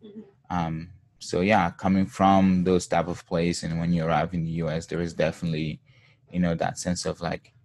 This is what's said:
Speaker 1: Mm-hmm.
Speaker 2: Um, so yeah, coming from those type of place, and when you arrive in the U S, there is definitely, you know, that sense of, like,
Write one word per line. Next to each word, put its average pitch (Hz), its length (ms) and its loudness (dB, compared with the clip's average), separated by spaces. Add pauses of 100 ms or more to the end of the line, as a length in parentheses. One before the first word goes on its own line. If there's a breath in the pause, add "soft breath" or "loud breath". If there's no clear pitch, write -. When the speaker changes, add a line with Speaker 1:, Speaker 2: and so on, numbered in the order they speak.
Speaker 1:
Mm-hmm. - 160 -18 (280)
Speaker 2:
Um, 82 420 -4 (280)
so - 220 -4
yeah, 95 300 4
coming 95 360 0
from 95 580 4
those 90 220 2
type 85 220 0
of 85 180 -8
place, 85 380 -2
and 82 160 -4
when 85 120 0
you 82 120 0
arrive 82 300 0
in 82 100 -2
the 82 60 -4 (120)
U 80 60 -2
S, 82 180 -4
there 85 140 -6
is 85 120 -4
definitely, 80 680 -2 (500 soft breath)
you 87 80 -4
know, 87 160 2
that 82 240 -2
sense 87 260 -4
of, 85 160 -4
like, 85 320 -6 (120)